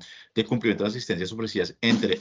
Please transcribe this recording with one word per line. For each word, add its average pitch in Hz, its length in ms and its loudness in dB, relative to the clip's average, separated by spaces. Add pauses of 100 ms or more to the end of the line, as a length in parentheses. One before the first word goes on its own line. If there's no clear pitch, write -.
(360)
de 110 80 4
cumplimiento 107 400 0
de 107 40 0
las 104 60 -2
asistencias 92 380 -4
ofrecidas 104 480 -4
entre 107 400 2